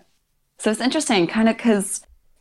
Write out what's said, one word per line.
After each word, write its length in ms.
So 140
it's 100
interesting, 460
kinda, 260
'cause 480